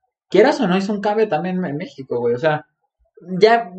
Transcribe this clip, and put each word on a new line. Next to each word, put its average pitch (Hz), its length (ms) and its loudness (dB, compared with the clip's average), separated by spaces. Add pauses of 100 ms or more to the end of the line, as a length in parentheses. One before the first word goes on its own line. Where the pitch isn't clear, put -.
(300)
quieras 269 300 4
o 233 80 0
no, 175 80 2
es 196 140 -2
un 208 120 -4
cambio 214 260 0
también 180 380 -4
en 143 120 -6
México, 135 420 -8
güey. 120 160 0
O 120 40 -10
sea, 151 260 0 (720)
ya, 233 400 4